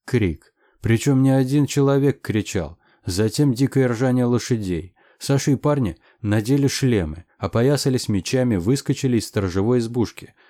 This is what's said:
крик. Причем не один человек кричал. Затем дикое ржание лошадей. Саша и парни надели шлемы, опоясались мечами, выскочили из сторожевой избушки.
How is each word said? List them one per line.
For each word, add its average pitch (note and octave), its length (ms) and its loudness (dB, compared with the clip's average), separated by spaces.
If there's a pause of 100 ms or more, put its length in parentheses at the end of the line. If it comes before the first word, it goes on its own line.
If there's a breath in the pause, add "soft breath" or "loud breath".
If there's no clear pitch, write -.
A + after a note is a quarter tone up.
крик. G2 480 -2 (280)
Причем C3 420 2
не C3+ 80 4
один C3+ 360 2
человек C#3 540 0
кричал. G2 580 -4 (280 soft breath)
Затем A2 480 0
дикое C3 340 0
ржание B2 360 0
лошадей. G#2+ 720 -2 (240 soft breath)
Саша C#3 340 0
и B2+ 40 2
парни C3+ 400 -2 (240 soft breath)
надели A2+ 460 0
шлемы, F#2 580 0 (140)
опоясались B2+ 720 0
мечами, A#2 480 0
выскочили B2 600 0
из - 100 -4
сторожевой G2 500 0
избушки. A#2+ 560 -4 (160 soft breath)